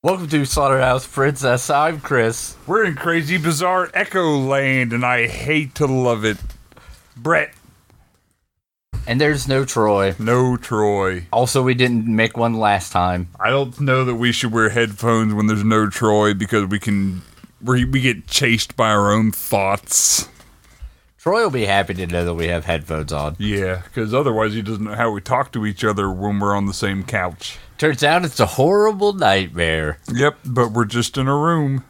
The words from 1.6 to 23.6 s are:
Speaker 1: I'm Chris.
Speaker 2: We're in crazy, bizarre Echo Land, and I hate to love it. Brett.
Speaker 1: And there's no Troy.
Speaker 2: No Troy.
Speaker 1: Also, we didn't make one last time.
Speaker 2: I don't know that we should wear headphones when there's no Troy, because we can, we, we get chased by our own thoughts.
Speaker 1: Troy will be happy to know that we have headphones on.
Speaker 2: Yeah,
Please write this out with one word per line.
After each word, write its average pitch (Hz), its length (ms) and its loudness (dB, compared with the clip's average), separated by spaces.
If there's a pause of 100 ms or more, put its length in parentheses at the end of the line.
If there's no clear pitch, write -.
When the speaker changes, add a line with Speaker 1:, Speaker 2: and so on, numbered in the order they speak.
Speaker 1:
I'm 151 300 0
Chris. 117 560 -2 (100)
Speaker 2:
We're 214 180 2
in 170 120 -2
crazy, 165 420 -2
bizarre 170 560 0
Echo 180 440 0
Land, 131 540 0
and 120 140 -2
I 120 220 2
hate 147 480 -4
to 151 100 0
love 123 380 0
it. 107 120 0 (800)
Brett. 151 380 -2 (1500)
Speaker 1:
And 120 140 -2
there's 147 260 0
no 135 180 2
Troy. 101 540 2
Speaker 2:
No 123 380 2
Troy. 98 760 0
Speaker 1:
Also, 123 300 0
we 127 120 2
didn't 120 340 0
make 113 280 0
one 117 180 0
last 104 360 0
time. 90 380 -2 (100)
Speaker 2:
I 107 120 0
don't 135 300 -2
know 131 240 2
that 123 120 -2
we 120 160 2
should 120 180 -2
wear 110 200 2
headphones 113 600 0
when 107 140 0
there's 107 160 0
no 110 260 2
Troy, 104 460 2
because 101 320 0
we 98 140 -2
can, 98 420 -2 (400)
we, 123 220 2
we 131 160 0
get 123 260 -2
chased - 480 0
by 113 160 2
our 101 220 4
own 110 180 4
thoughts. - 1000 -2 (920)
Speaker 1:
Troy 202 240 0
will 202 80 2
be 120 160 -2
happy 98 280 0
to 90 140 -6
know 87 160 0
that 87 100 -2
we 82 140 -2
have 85 160 -2
headphones 78 480 -4
on. 76 260 -4
Speaker 2:
Yeah, 95 440 -4 (120)